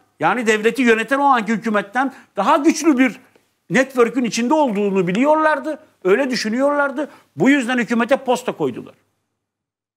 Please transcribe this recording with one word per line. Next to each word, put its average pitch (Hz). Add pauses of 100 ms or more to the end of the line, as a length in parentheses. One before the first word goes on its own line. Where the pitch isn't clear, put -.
(200)
yani 208
devleti 226
yöneten 226
o 285
anki 233
hükümetten 220 (240)
daha 233
güçlü 285
bir 247 (500)
network'ün 240
içinde 233
olduğunu 202
biliyorlardı. 294 (260)
Öyle 247
düşünüyorlardı. 269 (260)
Bu 208
yüzden 254
hükümete 233
posta -
koydular. 123 (1040)